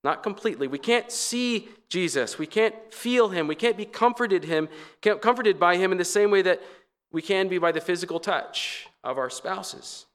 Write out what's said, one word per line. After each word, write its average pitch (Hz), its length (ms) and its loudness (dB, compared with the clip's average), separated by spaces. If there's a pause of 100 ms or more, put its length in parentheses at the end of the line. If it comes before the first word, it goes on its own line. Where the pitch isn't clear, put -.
Not 147 200 0
completely. 196 420 -2
We 139 120 -6
can't 233 340 0
see 240 560 -2 (200)
Jesus. 143 500 -2
We 156 80 -4
can't 214 280 2 (180)
feel 240 360 2
him. 170 180 -2
We 151 80 -2
can't 226 220 0
be 208 80 -6
comforted 220 600 2
him, 156 240 0 (320)
can't, 208 200 2
comforted 214 400 4
by 175 160 6
him 190 160 2
in 185 60 0
the 175 60 0
same 208 280 4
way 196 100 6
that 180 180 2 (520)
we 160 100 -4
can 190 240 0
be 185 120 -2
by 170 120 4
the 160 100 -2
physical 175 380 -4
touch - 720 -4 (160)
of 127 120 -4
our 127 140 -4
spouses. - 840 -10